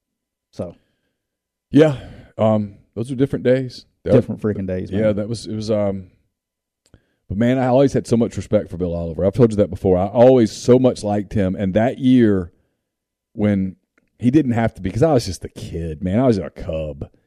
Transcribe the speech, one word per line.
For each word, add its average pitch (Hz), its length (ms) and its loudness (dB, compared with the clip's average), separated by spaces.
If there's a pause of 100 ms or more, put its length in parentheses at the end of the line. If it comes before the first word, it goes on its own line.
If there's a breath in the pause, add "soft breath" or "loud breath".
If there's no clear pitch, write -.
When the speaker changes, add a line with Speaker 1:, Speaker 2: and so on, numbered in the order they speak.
(520)
Speaker 1:
So. 87 260 -12 (920)
Speaker 2:
Yeah, 143 380 2 (300 loud breath)
um, 107 380 0 (180)
those 117 160 -8
are 139 40 -8
different 127 300 -2
days. 127 420 -2 (180)
That 82 80 -2
Speaker 1:
Different - 300 0
freaking 98 240 -4
days, 92 260 -6
man. 98 80 -2
Speaker 2:
Yeah, 107 120 2
that 104 160 -6
was, 113 180 -10
it 110 80 -8
was, 107 160 -6
um, 98 400 -4 (1160)
but 95 120 -6
man, 120 180 2
I 131 120 0
always 135 260 4
had 123 120 -2
so 117 120 2
much 110 180 -2
respect 101 320 -2
for 87 80 -12
Bill 87 160 -4
Oliver. 85 320 -4
I've 98 80 2
told 117 200 4
you 104 40 -6
that 98 140 2
before. 92 260 0
I 92 120 0
always 120 440 6
so - 260 4
much 123 240 0
liked 104 300 -4
him. 95 240 0
And 98 160 -2
that 110 280 0
year 113 520 4 (800)
when 101 440 -2 (420)
he 120 120 0
didn't 139 220 2
have 113 220 -2
to 98 80 -18
be, 90 80 -6
'cause 113 120 -4
I 160 120 4
was 120 100 0
just 95 200 -10
a - 40 -12
kid, 82 560 -10
man. 92 140 0
I 131 80 2
was 117 100 2
a 73 140 -6
cub. 76 580 -10 (180)